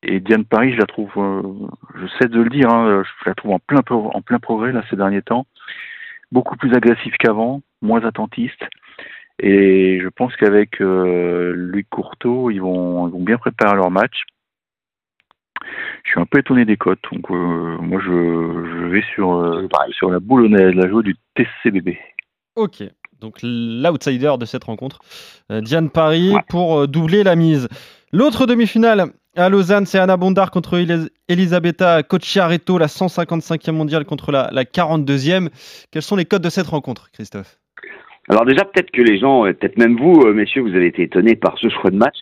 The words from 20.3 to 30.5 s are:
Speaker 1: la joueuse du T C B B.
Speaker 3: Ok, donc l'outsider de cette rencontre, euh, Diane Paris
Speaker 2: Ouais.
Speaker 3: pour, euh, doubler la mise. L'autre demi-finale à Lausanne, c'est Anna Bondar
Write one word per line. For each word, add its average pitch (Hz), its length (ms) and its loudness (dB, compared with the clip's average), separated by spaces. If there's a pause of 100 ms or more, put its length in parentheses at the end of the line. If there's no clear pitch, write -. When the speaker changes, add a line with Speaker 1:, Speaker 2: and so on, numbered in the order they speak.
Speaker 1:
la 92 160 2
joueuse 110 140 2
du 98 120 -2 (200)
T - 120 0 (140)
C - 80 0
B 98 140 -2
B. 92 60 -4 (680)
Speaker 3:
Ok, 214 260 -4 (380)
donc 110 240 -18
l'outsider 123 960 -2
de 117 60 -8
cette 123 180 -10
rencontre, 123 360 -12 (520)
euh, 110 100 -6
Diane 147 300 -2
Paris 165 420 2
Speaker 2:
Ouais. 202 160 2
Speaker 3:
pour, 165 300 0
euh, 143 80 2
doubler 165 360 0
la 185 120 4
mise. 156 340 2 (420)
L'autre 262 340 2
demi-finale 226 680 2 (260)
à 180 100 2
Lausanne, 196 380 2
c'est 196 120 -2
Anna 185 200 2
Bondar 190 340 0